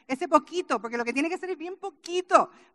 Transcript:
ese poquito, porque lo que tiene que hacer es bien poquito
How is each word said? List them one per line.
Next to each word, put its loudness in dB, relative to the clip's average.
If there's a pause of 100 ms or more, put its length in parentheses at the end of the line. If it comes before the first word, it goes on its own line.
ese -4
poquito, 2
porque -6
lo -4
que -2
tiene 0
que -4
hacer -8
es -6
bien -12
poquito 0 (240)